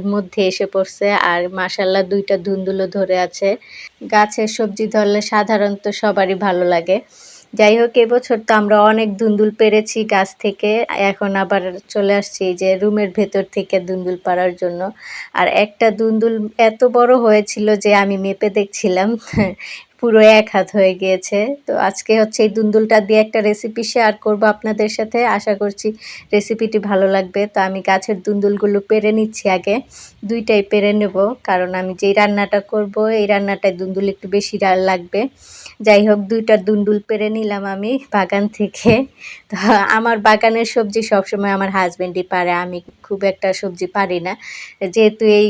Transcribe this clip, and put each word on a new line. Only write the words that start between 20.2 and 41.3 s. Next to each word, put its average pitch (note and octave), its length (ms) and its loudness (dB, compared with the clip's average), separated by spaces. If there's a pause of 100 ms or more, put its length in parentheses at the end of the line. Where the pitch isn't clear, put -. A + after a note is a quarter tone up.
এক A3 200 6
হাত F#3+ 220 0
হয়ে F#3+ 220 4
গিয়েছে। F#3+ 440 -2 (260)
তো - 140 -6
আজকে - 400 0
হচ্ছে A3 240 0
এই G#3+ 80 4
ধুন্দুলটা A3 500 2
দিয়ে G#3+ 200 2
একটা A3 200 0
রেসিপি G#3+ 440 -2
শেয়ার A3 360 2
করব G#3+ 240 -2
আপনাদের G#3+ 460 0
সাথে, A3 360 -4
আশা G#3 280 -2
করছি G3+ 340 -4 (420)
রেসিপিটি A3 480 -2
ভালো G3 300 0
লাগবে। F#3+ 380 -2
তো G#3 140 -6
আমি F#3+ 220 -2
গাছের F#3+ 400 -2
ধুন্দুলগুলো G3+ 640 0
পেরে G#3+ 260 0
নিচ্ছি A3 360 -2
আগে, F#3+ 280 0 (460)
দুইটাই A3 400 0
পেরে G#3 300 0
নেব, G#3 240 0 (260)
কারণ F3+ 320 0
আমি F#3 240 -4
যেই G3 160 0
রান্নাটা G3+ 520 2
করব G#3 280 -4 (180)
এই G#3+ 140 0
রান্নাটায় G3+ 500 0
ধুন্দুল F#3+ 320 -4
একটু G3 200 -8
বেশি G3+ 280 -2
রা-, F#3 280 2
লাগবে। F#3 360 -2 (600)
যাই G#3 240 6
হোক, G#3 240 2
দুইটা A3+ 280 0
ধুন্দুল G#3 480 0
পেরে G#3+ 260 -4
নিলাম G#3 360 -6
আমি G3 260 -4 (160)
বাগান G3+ 400 0
থেকে। G#3+ 440 0 (540)
তো G#3 100 -10 (360)
আমার A3+ 280 2
বাগানের A3+ 480 2
সবজি A3 340 -2
সবসময় G3+ 500 -2